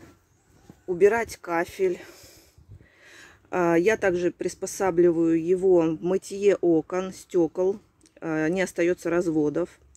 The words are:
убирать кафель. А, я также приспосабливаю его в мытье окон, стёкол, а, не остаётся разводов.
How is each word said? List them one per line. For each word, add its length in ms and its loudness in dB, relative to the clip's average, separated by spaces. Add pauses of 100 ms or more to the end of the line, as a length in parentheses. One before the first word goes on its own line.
(880)
убирать 520 2
кафель. 640 -4 (1500)
А, 260 2
я 200 2
также 340 0
приспосабливаю 1120 0
его 400 2
в 200 -2
мытье 580 0
окон, 520 0
стёкол, 680 -2 (400)
а, 280 -2
не 140 -2
остаётся 480 -2
разводов. 580 0 (280)